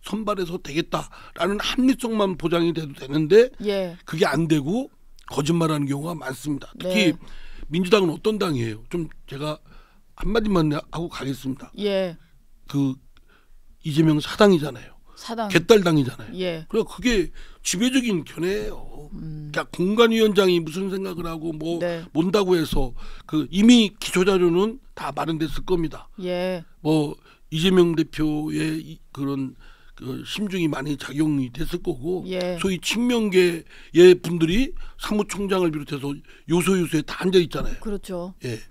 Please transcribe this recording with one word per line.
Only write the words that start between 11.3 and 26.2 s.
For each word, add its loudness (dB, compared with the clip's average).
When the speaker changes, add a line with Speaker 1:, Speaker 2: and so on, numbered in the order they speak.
Speaker 2:
예. -2
Speaker 1:
그 0
이재명 4
사당이잖아요. 2
Speaker 2:
사당. -8
Speaker 1:
개딸당이잖아요. 2
Speaker 2:
예. -6
Speaker 1:
그러니까 -2
그게 0
지배적인 0
견해예요. -6
Speaker 2:
음. -12
Speaker 1:
그러니까 -6
공관위원장이 4
무슨 -6
생각을 -6
하고 -8
뭐 -6
Speaker 2:
네. -6
Speaker 1:
뭔다고 2
해서 0
그 -2
이미 8
기초자료는 2
다 -8
마련됐을 -4
겁니다. -2